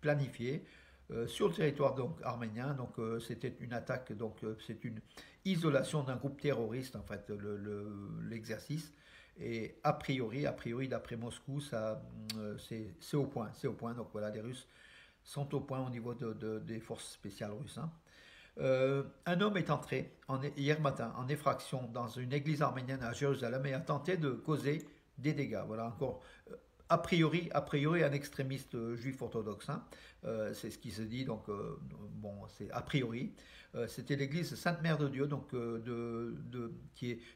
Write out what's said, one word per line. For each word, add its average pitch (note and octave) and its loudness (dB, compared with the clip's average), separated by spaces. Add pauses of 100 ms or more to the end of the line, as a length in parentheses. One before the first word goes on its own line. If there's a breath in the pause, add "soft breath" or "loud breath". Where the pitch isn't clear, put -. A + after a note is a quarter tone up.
planifiés, C#3+ 2 (480 loud breath)
euh, A#2 0
sur - 4
le E3 4
territoire C#3 4
donc B2+ -2
arménien. A#2+ -2
Donc, B2 -4
euh, A2+ 0
c'était A#2 -4
une B2 -4
attaque, A#2+ -4
donc, G#2+ -6
euh, A2 -2 (100)
c'est A2+ -8
une A2 -6 (440 loud breath)
isolation D#3+ 4
d'un B2+ 0
groupe C3+ -4
terroriste B2 0
en F#2+ -8
fait, G2+ -8
le, G#2 -4
le, G#2 -6 (340)
l'exercice. A2 -6 (460 loud breath)
Et A2+ -4
a D3 6
priori, C3 0
a B2+ 2
priori, B2+ -4
d'après A#2 -4
Moscou, A#2+ -6
ça, A2 -2 (360)
euh, G#2 -4
c'est, G#2+ -8
c'est - -2
au C#3+ 4
point, A2 -4
c'est - -2
au A2+ -2
point. A#2 -6
Donc A#2 -8
voilà, G#2+ -4
les G#2+ -6
Russes B2 -8 (580 loud breath)
sont C#3+ -4
au C#3 2
point C3 -2
au - -2
niveau A#2+ -4
de, A#2 -2
de, G#2+ -2
des A2 -6
forces - -8
spéciales G#2 -6
russes, G#2+ -8
hein. E3 -4 (680 loud breath)
Euh, C3+ 6 (200)
un F3 4
homme G3+ 6
est D#3+ 4
entré - 0
en, C3+ 0 (140)
hier D3 6
matin C3+ 2
en B2+ -2
effraction C3+ 2
dans A#2+ -2
une B2 -4
église D3 2
arménienne B2+ 2
à A#2 0
Jérusalem C3+ 2
et C#3 0
a C3 2
tenté D#3+ 2
de D3+ 4
causer C#3+ 2 (340 loud breath)
des C#3+ 2
dégâts. A2 0
Voilà, A2 -2
encore, A#2 -2 (300 loud breath)
euh, - -12 (320)
a E3 8
priori, E3 6
a C#3+ 4
priori, D3+ 4
un D3 8
extrémiste, C3+ -2
euh, A#2 -2
juif B2+ -4
orthodoxe, G#2+ -2
hein. - -4 (400 loud breath)
Euh, A2 0
c'est A2 -6
ce - -12
qui A#2 -8
se G2+ -4
dit, A#2+ -2
donc, A2 -4
euh, G#2+ -4 (360)
bon, G#2 -8 (140)
c'est - -8
a A#2+ -2
priori. B2 0 (440 loud breath)
Euh, A#2 0
c'était C3+ -2
l'église C#3 0
Sainte E3 0
Mère D#3+ 4
de D3 4
Dieu, C#3 0
donc, C#3 -4
euh, A#2 0
de, A#2 -2 (160)
de, A#2+ -4 (240)
qui A#2+ -2
est A#2 -6 (160 loud breath)